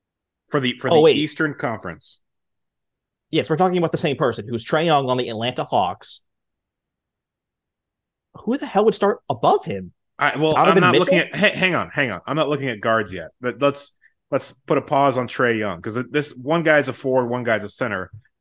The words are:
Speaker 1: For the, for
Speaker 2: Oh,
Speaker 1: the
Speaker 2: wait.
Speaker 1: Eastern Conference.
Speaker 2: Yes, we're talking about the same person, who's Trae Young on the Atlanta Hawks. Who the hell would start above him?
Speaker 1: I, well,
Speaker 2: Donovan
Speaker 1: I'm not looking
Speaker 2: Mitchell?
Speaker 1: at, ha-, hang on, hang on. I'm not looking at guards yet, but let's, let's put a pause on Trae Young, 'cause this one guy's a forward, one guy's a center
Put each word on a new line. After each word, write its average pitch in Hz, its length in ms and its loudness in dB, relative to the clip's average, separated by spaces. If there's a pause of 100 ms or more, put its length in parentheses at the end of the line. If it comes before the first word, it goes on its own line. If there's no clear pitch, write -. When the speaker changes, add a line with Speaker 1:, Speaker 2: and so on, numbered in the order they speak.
(480)
Speaker 1:
For 147 120 -2
the, 123 180 -2
for 135 120 -6
Speaker 2:
Oh, 170 40 4
Speaker 1:
the 156 60 6
Speaker 2:
wait. 156 160 6
Speaker 1:
Eastern 147 380 -2
Conference. 104 680 -10 (1080)
Speaker 2:
Yes, 156 200 0
we're 160 60 0
talking 180 220 2
about 165 140 0
the 160 60 -2
same 143 180 -2
person, 113 300 -2
who's 117 180 -8
Trae 156 200 0
Young 143 260 2
on 127 60 2
the 127 120 -2
Atlanta 117 360 -4
Hawks. - 560 -2 (2250)
Who 240 120 0
the 294 100 -8
hell 208 200 2
would 208 80 6
start - 340 0
above 143 360 2
him? 95 280 -8 (260)
Speaker 1:
I, 135 180 0
well, 156 160 2
Speaker 2:
Donovan 160 320 6
Speaker 1:
I'm 180 80 6
not 143 60 4
looking 180 200 4
Speaker 2:
Mitchell? - 160 -2
Speaker 1:
at, 180 180 2
ha-, - 60 -8
hang 180 160 2
on, 95 160 -2
hang 135 200 -2
on. 90 160 -6
I'm 135 100 -2
not 147 120 2
looking 135 200 -2
at 107 120 -6
guards 110 320 0
yet, 82 180 -10 (100)
but 123 200 -6
let's, 143 320 0 (380)
let's - 220 -4
put - 260 -2
a - 40 0
pause 139 360 2
on 123 80 -2
Trae 117 320 0
Young, 95 240 -4
'cause 110 160 -6 (120)
this 143 240 -4
one 143 280 -2
guy's 151 260 2
a 127 40 -6
forward, 131 340 -2
one 123 160 -4
guy's 113 200 0
a 104 60 -10
center 101 420 -6 (300)